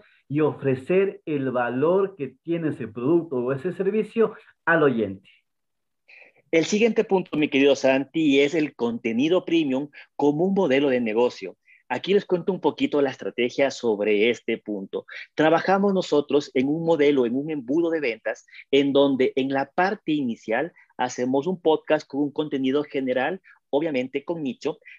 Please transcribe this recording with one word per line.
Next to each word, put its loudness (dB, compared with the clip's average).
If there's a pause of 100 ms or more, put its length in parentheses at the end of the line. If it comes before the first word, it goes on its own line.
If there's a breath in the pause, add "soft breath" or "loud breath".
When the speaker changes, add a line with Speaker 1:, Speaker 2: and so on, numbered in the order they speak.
(300 soft breath)
Speaker 1:
y -2
ofrecer 0
el -4
valor 0
que -10
tiene -4
ese -8
producto 0
o -2
ese -6
servicio -2 (300 loud breath)
al 4
oyente. 0 (1200 loud breath)
Speaker 2:
El 2
siguiente 0
punto, -2
mi 0
querido 4
Santi, 2
es 2
el -2
contenido 0
premium 0 (280 loud breath)
como 2
un 0
modelo 2
de 2
negocio. -2 (320 soft breath)
Aquí -2
les 2
cuento -2
un -4
poquito 0
la 0
estrategia -2
sobre 0
este -4
punto. -8 (300 loud breath)
Trabajamos 2
nosotros 0
en 2
un -2
modelo, 4
en -2
un -6
embudo -2
de -2
ventas, -6 (240 loud breath)
en 4
donde 4
en -2
la -2
parte -2
inicial -4 (240 soft breath)
hacemos -2
un -4
podcast 0
con -4
un -2
contenido -2
general, -4 (260 soft breath)
obviamente -2
con -6
nicho, -6 (200 loud breath)